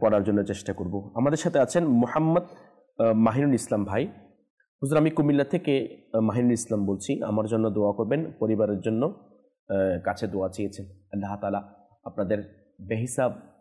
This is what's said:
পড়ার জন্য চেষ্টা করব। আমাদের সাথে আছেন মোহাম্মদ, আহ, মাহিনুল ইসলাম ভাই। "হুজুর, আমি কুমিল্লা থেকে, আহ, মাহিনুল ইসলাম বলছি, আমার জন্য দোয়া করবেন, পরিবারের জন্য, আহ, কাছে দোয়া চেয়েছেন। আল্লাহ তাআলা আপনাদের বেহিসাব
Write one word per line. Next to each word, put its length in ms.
পড়ার 240
জন্য 200
চেষ্টা 280
করব। 420
আমাদের 220
সাথে 220
আছেন 280
মোহাম্মদ, 560
আহ, 140
মাহিনুল 420
ইসলাম 300
ভাই। 240
"হুজুর, 160
আমি 120
কুমিল্লা 340
থেকে, 520
আহ, 60
মাহিনুল 320
ইসলাম 340
বলছি, 360
আমার 240
জন্য 240
দোয়া 220
করবেন, 460
পরিবারের 420
জন্য, 260
আহ, 1000
কাছে 220
দোয়া 220
চেয়েছেন। 380
আল্লাহ 540
তাআলা 320
আপনাদের 540
বেহিসাব 440